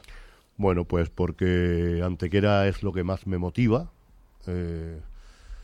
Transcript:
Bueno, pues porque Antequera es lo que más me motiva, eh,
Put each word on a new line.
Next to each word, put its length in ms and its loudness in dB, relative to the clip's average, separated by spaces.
Bueno, 280 2
pues 240 0
porque 960 2
Antequera 640 2
es 140 -2
lo 100 -2
que 100 -2
más 240 -4
me 120 -2
motiva, 520 2
eh, 540 -6